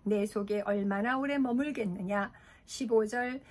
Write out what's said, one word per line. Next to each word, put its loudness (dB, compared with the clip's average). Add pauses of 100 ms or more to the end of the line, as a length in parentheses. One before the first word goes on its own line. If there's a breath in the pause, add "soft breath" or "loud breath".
내 2
속에 -2
얼마나 0
오래 0
머물겠느냐. 0 (320 loud breath)
십오 2
절, -4